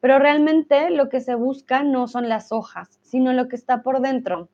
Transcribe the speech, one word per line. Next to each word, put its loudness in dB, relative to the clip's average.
Pero 6
realmente 2
lo 0
que -2
se -6
busca -2
no 0
son -6
las -4
hojas, -10
sino 0
lo 0
que -10
está -2
por -2
dentro -4